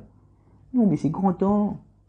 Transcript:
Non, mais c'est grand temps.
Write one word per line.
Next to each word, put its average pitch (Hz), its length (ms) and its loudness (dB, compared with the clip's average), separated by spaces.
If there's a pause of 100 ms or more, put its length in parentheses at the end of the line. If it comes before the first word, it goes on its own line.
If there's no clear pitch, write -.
(720)
Non, 240 140 2
mais 151 100 2
c'est 139 120 0
grand 185 240 0
temps. 202 480 -2 (280)